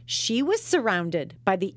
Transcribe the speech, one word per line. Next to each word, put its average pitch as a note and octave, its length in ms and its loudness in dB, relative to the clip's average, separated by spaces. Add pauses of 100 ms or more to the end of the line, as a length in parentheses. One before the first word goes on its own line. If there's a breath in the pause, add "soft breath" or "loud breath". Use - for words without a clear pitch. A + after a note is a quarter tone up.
She - 360 -2
was G4+ 220 0
surrounded F3 800 0
by F#3+ 140 2
the F#3+ 200 -4